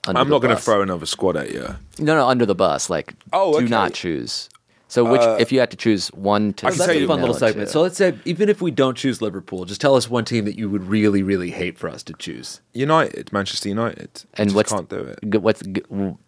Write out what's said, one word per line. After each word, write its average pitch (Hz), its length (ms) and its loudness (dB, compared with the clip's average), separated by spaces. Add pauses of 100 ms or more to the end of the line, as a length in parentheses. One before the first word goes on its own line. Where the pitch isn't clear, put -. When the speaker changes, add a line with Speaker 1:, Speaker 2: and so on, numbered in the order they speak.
Speaker 1:
under 95 140 0
Speaker 2:
I'm 135 80 0
Speaker 1:
the 151 60 2
Speaker 2:
not 123 80 2
gonna 120 120 2
Speaker 1:
bus. - 120 -2
Speaker 2:
throw 104 160 4
another 87 240 -4
squad 90 300 -2
at 71 160 -6
you. - 220 -10 (240)
Speaker 1:
No, 156 180 0
no, 131 120 4
under 123 160 4
the 98 100 2
bus. 85 360 0
Like, 80 240 -4 (180)
Speaker 2:
Oh, 185 200 2
Speaker 1:
do 147 120 4
Speaker 2:
okay. 117 40 0
Speaker 1:
not 110 260 2
choose. 69 560 -6 (380)
So 123 160 2
which, 127 160 4
Speaker 2:
Uh, 113 200 4
Speaker 1:
if 113 100 2
you 135 80 2
had 120 140 2
to 95 40 -12
choose 104 380 2
one 104 400 2
to - 140 -6
Speaker 2:
I - 20 4
can 156 80 0
Speaker 3:
That's 175 80 2
Speaker 2:
tell 170 100 2
Speaker 3:
a 147 40 2
Speaker 2:
you 143 80 2
Speaker 3:
fun 151 120 2
little 120 140 2
Speaker 1:
nail - 20 -4
it - 40 -8
Speaker 3:
segment. 107 280 0
Speaker 1:
to. - 40 -6
Speaker 3:
So 156 100 2
let's 180 140 0
say, 180 180 2 (100)
even 180 240 0
if 202 140 0
we 175 80 0
don't 131 260 2
choose 123 240 -2
Liverpool, 95 440 -6
just 98 160 -10
tell 139 160 6
us 117 120 0
one 117 160 -2
team 113 200 -2
that 104 120 -4
you 107 140 -4
would 98 160 -2
really, 101 380 4
really 92 260 -2
hate 90 260 -6
for 87 120 -8
us - 160 -12
to - 100 -14
choose. - 460 -14 (120)
Speaker 2:
United, 147 600 0
Manchester 101 360 -4
United. 104 540 -6 (120)
Speaker 1:
And 104 160 0
Speaker 2:
Just 98 60 2
Speaker 1:
what's 107 160 2
Speaker 2:
can't 98 160 -6
do 95 120 -10
it. - 180 -12 (100)
Speaker 1:
g-, 104 100 2
what's 107 240 2
g-, 95 280 -6
w-, 98 260 -4 (120)